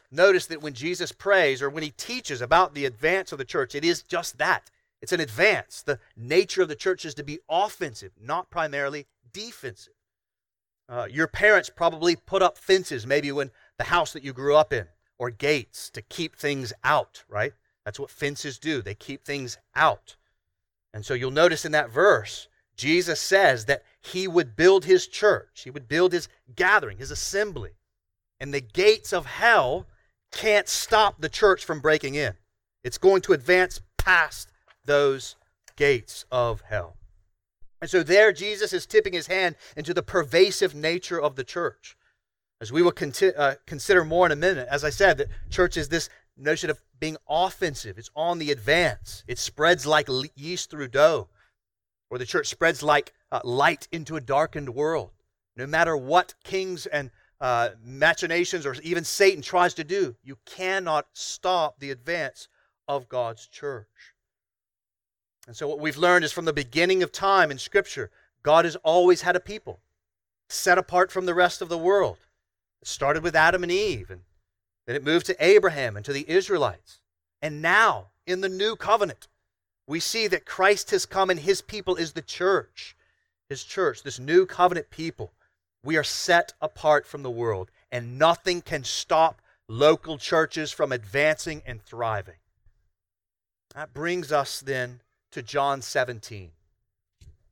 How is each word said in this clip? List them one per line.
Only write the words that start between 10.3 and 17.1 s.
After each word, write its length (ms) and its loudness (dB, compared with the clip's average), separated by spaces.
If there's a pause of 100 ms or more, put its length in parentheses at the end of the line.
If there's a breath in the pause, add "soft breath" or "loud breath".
Uh, 220 -6
your 160 0
parents 480 4
probably 400 0
put 280 -2
up 160 2
fences, 480 0
maybe 260 0
when 180 -6 (280 soft breath)
the 60 -4
house 280 0
that 100 -14
you 100 -12
grew 220 0
up 180 4
in, 140 -4 (320)
or 120 -6
gates 600 -4
to 120 -16
keep 340 -10
things 360 -6 (100)
out, 460 0